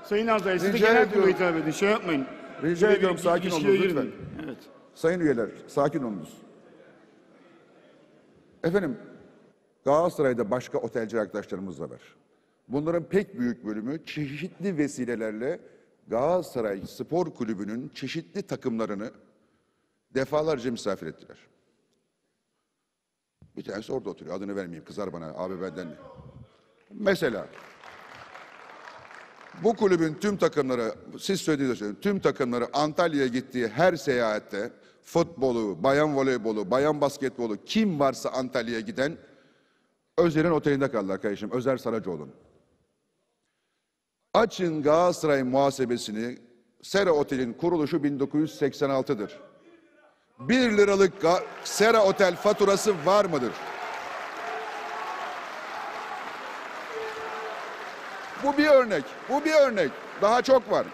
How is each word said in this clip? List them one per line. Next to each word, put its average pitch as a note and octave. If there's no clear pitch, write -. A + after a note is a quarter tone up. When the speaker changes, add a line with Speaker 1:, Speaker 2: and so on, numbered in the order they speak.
Speaker 1:
Sayın A3
Altaylı, F#3+
siz F#3
de G3+
Speaker 2:
Rica G#3
Speaker 1:
genel A3+
kurula G3
Speaker 2:
ediyorum. F3+
Speaker 1:
hitap D#3+
edin. D#3
Şey G3
yapmayın. F3
Speaker 2:
Rica E3+
Speaker 1:
Böyle G3+
Speaker 2:
ediyorum, F#3
Speaker 1:
bir -
Speaker 2:
sakin F3
olun E3+
Speaker 1:
ilişkiye F#3+
Speaker 2:
lütfen. D3
Speaker 1:
girmeyin. -
Evet. C3
Speaker 2:
Sayın F3
üyeler, A#2+
sakin D3+
olunuz. G#2
Efendim, E3+
Galatasaray'da C3+
başka B2
otelci A2+
arkadaşlarımız G2
da D2+
var. A#1+
Bunların D#3
pek F#3+
büyük A#2+
bölümü A2
çeşitli D3+
vesilelerle A#2+
Galatasaray A#2+
Spor D#3+
Kulübü'nün A2
çeşitli E3
takımlarını A2+
defalarca C3+
misafir F#2+
ettiler. -
Bir -
tanesi G#2+
orada A2
oturuyor. E2
Adını G2
vermeyeyim. E2+
Kızar F#2
bana. E2
Abi F2+
benden. F2+
Mesela A2+
bu A3
kulübün E3+
tüm G#3
takımları, C3
siz G3
söylediğiniz C3+
için G2+
tüm G3+
takımları B2
Antalya'ya D3
gittiği B2
her E3
seyahatte A2+
futbolu, A#2
bayan C#3+
voleybolu, A2+
bayan C#3+
basketbolu B2
kim G3+
varsa C3+
Antalya'ya A#2+
giden B2
Özer'in D#3+
otelinde C#3+
kaldılar F#2+
kardeşim. G2+
Özer B2+
Saracoğlu'nun. F2+
Açın F3+
Galatasaray D#3+
muhasebesini. B2
Sera F#3+
Otel'in C3+
kuruluşu D#3+
bin C#3+
dokuz D3+
yüz D3+
seksen C#3+
altıdır. C3
Bir A3
liralık G3
ga-, A#3
Sera A3
Otel F#3+
faturası G3
var G3
mıdır? C3+
Bu C#4
bir D4
örnek, A#3+
bu C#4+
bir D#4
örnek. A#3
Daha A3+
çok B3
var. C#3